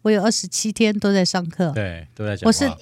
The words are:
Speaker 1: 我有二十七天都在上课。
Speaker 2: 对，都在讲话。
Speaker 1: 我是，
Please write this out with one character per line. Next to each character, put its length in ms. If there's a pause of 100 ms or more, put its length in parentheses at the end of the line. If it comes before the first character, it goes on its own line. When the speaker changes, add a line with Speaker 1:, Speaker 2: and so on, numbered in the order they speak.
Speaker 1:
我 80
有 100
二 80
十 200
七 240
天 260
都 140
在 120
上 240
课。 220
Speaker 2:
对， 420
都 140
在 80
讲 100
话。 40
Speaker 1:
我 40
是， 160 (140)